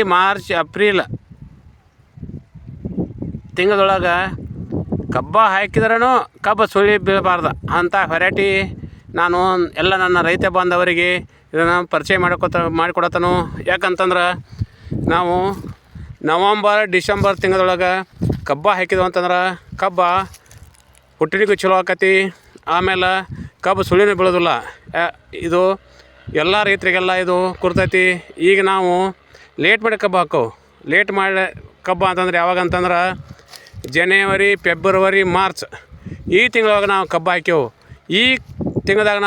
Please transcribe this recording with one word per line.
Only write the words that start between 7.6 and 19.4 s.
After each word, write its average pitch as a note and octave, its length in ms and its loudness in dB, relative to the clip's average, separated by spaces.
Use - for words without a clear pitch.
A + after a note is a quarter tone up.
ಅಂಥ F3 160 0
ವೆರೈಟಿ G3 360 0
ನಾನು F3 200 2
ಎಲ್ಲ F#3 120 2
ನನ್ನ F3+ 240 2
ರೈತ F#3 180 2
ಬಾಂಧವರಿಗೆ F3+ 540 2
ಇದನ್ನು E3 240 2
ಪರಿಚಯ D#3+ 300 0
ಮಾಡ್ಕೊತ-, E3+ 560 0
ಮಾಡಿಕೊಡತನು. F3 540 0
ಯಾಕಂತಂದ್ರೆ F3+ 540 0
ನಾವು F3 200 0
ನವಂಬರ್, G#3 520 2
ಡಿಸೆಂಬರ್ G3+ 480 0
ತಿಂಗಳದೊಳಗೆ F#3 500 2
ಕಬ್ಬ D3 180 -2
ಹಾಕಿದ್ವು F#3 300 0
ಅಂತಂದ್ರೆ F3+ 320 0